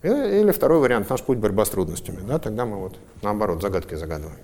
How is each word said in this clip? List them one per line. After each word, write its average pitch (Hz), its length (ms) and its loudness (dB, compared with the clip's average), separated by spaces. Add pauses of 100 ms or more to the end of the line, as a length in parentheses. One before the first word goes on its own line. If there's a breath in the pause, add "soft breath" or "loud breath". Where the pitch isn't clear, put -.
Или, 208 380 2
или 208 100 6
второй 156 300 4
вариант, 120 280 2
наш 131 140 -2
путь — 131 160 0
борьба 104 260 2
с - 60 -2
трудностями. 90 580 -4
Да? 147 100 0
Тогда 123 280 -4
мы 107 100 -6
вот 92 220 -10 (240)
наоборот 104 400 0
загадки 92 320 -2
загадываем. 78 500 -8